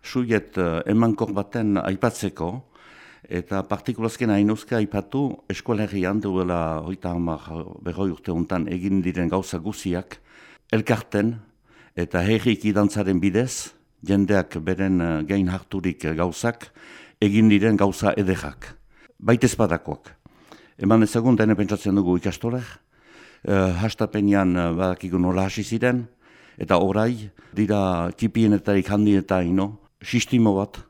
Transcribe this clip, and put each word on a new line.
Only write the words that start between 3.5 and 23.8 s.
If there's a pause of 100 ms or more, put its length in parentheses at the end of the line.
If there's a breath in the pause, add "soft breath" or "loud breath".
partikulazken
hainuzke
aipatu (260)
eskual
herrian
duela
hogeita
hamar, (340)
berroi
urte
hontan
egin
diren
gauza
guziak, (520 loud breath)
elkarten (580 soft breath)
eta
herriki
dantzaren
bidez, (320)
jendeak
beren,
eh,
gain
harturik,
eh,
gauzak, (520 loud breath)
egin
diren
gauza
ederrak, (420 soft breath)
baitez
badakoak. (640 loud breath)
Eman
ezagun,
dene
pentsatzen
dugu
ikastolak, (760 loud breath)
eh,